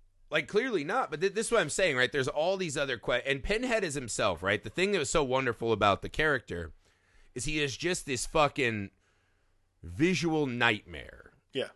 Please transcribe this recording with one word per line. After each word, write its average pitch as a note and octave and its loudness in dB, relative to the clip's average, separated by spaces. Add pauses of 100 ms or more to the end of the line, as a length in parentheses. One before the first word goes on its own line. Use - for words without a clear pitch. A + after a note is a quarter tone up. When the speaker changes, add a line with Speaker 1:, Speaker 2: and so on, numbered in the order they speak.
(300)
Speaker 1:
Like, D3 -2
clearly G#3+ 0
not, G#3 -2
but D3+ -6
th-, F#3+ 0
this A3 -2
is - -4
what A3 4
I'm D#3 0
saying, F3 2
right? B2 4
There's C3+ 0
all F3 0
these E3+ -4
other C3+ -2
que-, B2 0
and C#3 -2
Pinhead A3+ 0
is D3 -4
himself, G#2+ -2
right? G2+ 2
The G#2 -12
thing F#3+ 0
that F#3+ 2
was C#3 -2
so E3 4
wonderful B2 0
about G2+ 4
the - -6
character B2+ -2 (600)
is - -6
he D3+ -2
is C3 -2
just E3+ -4
this B2+ -4
fucking B2 0 (920)
visual D3+ 0
nightmare A#2 -2 (200)
Speaker 2:
Yeah. A#2+ -4